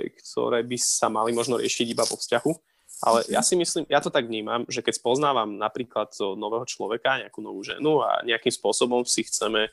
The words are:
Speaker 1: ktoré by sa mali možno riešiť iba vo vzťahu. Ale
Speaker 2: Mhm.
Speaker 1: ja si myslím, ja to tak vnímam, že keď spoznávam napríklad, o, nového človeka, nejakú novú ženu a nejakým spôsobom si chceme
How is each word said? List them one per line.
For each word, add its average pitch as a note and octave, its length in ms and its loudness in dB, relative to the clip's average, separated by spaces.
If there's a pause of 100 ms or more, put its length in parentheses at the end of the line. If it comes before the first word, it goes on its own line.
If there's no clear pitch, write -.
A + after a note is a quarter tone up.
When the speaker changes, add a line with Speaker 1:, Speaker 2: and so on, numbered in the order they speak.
(160)
Speaker 1:
ktoré A#2+ 460 0
by B2 120 -6
sa - 340 2
mali A2 220 2
možno A#2+ 260 0
riešiť A#2 320 0
iba A#2 140 0
vo - 120 0
vzťahu. - 360 0 (500)
Ale A#2 200 6
Speaker 2:
Mhm. A2+ 100 -2
Speaker 1:
ja B2 120 2
si F#3 120 2
myslím, E3+ 320 0
ja C#3+ 140 4
to F3 100 -2
tak B2+ 160 2
vnímam, A2+ 400 -2
že A#2+ 120 -6
keď A#2 180 0
spoznávam B2 580 2
napríklad, G#2+ 640 -4
o, G2 160 -2
nového G#2+ 300 -4
človeka, A#2 560 -2
nejakú - 180 -14
novú G2+ 240 -10
ženu C#3+ 380 0
a - 220 2
nejakým A#2 280 0
spôsobom B2 540 0
si - 180 0
chceme A2 500 -2